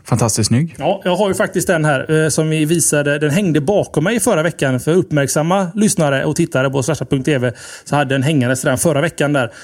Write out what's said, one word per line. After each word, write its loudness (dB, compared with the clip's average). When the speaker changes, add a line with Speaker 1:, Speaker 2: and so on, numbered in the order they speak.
Speaker 1:
fantastiskt 0
snygg. 0
Speaker 2:
Ja, -2
jag 2
har 0
ju 0
faktiskt -2
den 2
här, 2
eh, 2
som 0
vi 2
visade. 0
Den 0
hängde 2
bakom 0
mig 0
förra 2
veckan. 0
För -2
uppmärksamma 0
lyssnare 0
och -2
tittare 0
på -2
slashat -4
punkt -2
T 0
V 0
så -2
hade 0
den 0
hängandes 0
redan 0
förra 0
veckan -2
där. 0